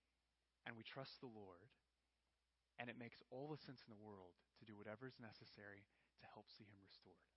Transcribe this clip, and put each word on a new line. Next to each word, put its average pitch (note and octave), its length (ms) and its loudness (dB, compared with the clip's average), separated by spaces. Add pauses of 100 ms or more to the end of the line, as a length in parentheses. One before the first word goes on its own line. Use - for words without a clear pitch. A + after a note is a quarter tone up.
(640)
and A#2+ 100 2
we A2+ 60 -2
trust - 400 0
the C3 80 2
Lord, G2+ 400 -4 (1120)
and B2 100 8
it A2 80 2
makes A#2 320 0
all C#3+ 240 6
the C#3 160 4
sense B2+ 160 -4
in A2+ 80 -6
the G#2 80 -4
world F#2+ 320 -2 (240)
to A#2 80 -8
do G#2+ 100 -2
whatever G#2+ 300 4
is B2+ 160 0
necessary G2+ 640 -4 (360)
to - 120 -8
help G#2+ 240 -6
see A2 80 -6
him G2 160 -10
restored. F#2 400 -12 (160)